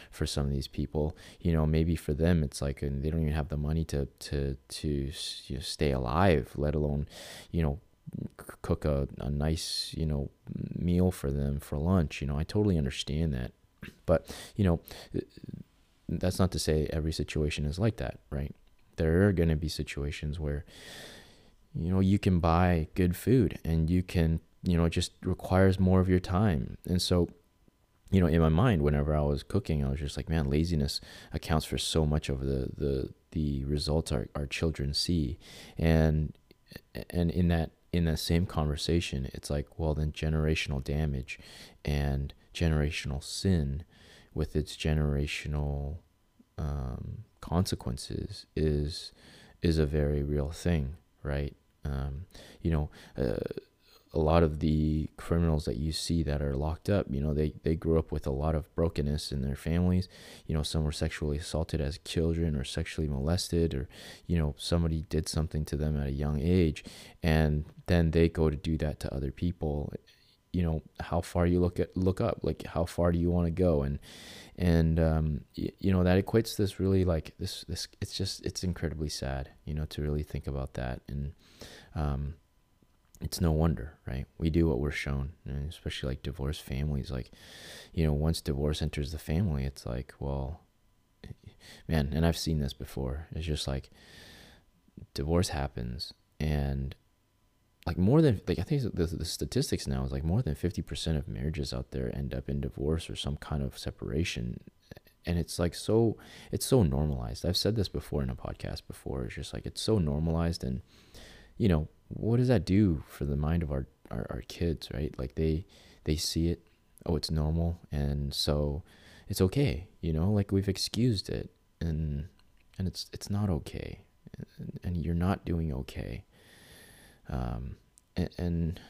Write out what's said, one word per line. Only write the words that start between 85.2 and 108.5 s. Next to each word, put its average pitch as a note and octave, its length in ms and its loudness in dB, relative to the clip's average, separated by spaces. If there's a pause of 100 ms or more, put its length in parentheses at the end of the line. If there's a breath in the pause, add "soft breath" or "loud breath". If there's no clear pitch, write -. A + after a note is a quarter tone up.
and C#2+ 240 -6
especially, - 400 -8
like, C2+ 140 -6
divorced C#2 400 -6
families, C#2 480 -4
like, B1+ 200 -6 (640 loud breath)
you E2 120 2
know, D2+ 100 4
once D#2+ 260 2
divorce D2 400 0
enters D2 320 -4
the D#2 60 -6
family, D#2+ 460 0
it's - 200 -8
like, A#1+ 340 -8
well, C#2 440 -6 (1200 loud breath)
man, D2+ 280 2
and E2 100 2
I've E2 140 2
seen D#2+ 220 0
this C#2 120 -2
before. C2+ 600 -8
It's D#2+ 120 -6
just D2+ 240 -4
like C2+ 220 -4 (1200 loud breath)
divorce E2 380 2
happens B1 640 -6 (260)
and, C#2 540 0 (920)
like, - 140 -4
more A#2+ 240 6
than, B2 260 6
like, F2 100 2
I F#2 40 0
think C3 320 -2
the, F2 100 0
the E2 220 -2
statistics - 600 -2
now C2 180 0
is, C2 80 -4
like, C#2 120 -4
more F2 160 2
than D2+ 140 -2
fifty F2 260 -4
percent D#2+ 380 -4
of C#2 100 -6
marriages C2 460 -4
out B1+ 160 -6
there B1+ 260 -4
end C#2 160 -6
up C2 160 -6
in C#2 140 -2
divorce C#2+ 480 -2
or G#1 60 -8
some C#2+ 200 -4
kind D2 260 -4
of C2 140 -6
separation. A#1+ 840 -4 (640)
And F2 120 0
it's, - 200 -4
like, E2+ 160 0
so, A2 420 2 (340 loud breath)
it's - 140 -4
so C3 180 6
normalized. C2+ 600 0
I've F2 120 2
said G#2 200 2
this G2 120 0
before D2 340 -4
in C2 80 -2
a B1 40 -4
podcast - 520 -8